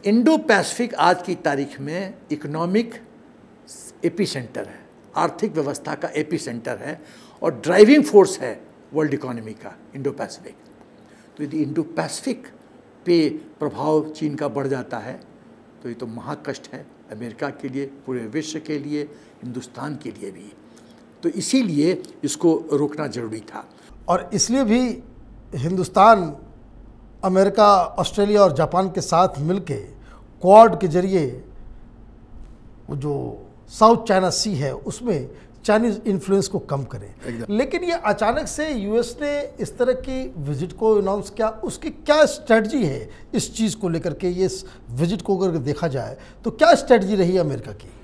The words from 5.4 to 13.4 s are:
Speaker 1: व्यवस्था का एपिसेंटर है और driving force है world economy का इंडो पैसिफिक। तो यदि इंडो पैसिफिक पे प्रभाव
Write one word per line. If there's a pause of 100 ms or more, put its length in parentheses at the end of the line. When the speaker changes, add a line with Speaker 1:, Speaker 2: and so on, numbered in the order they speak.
Speaker 1:
व्यवस्था
का
एपिसेंटर
है (400)
और
driving
force
है (320)
world
economy
का (180)
इंडो
पैसिफिक। (840)
तो
यदि
इंडो
पैसिफिक (580)
पे
प्रभाव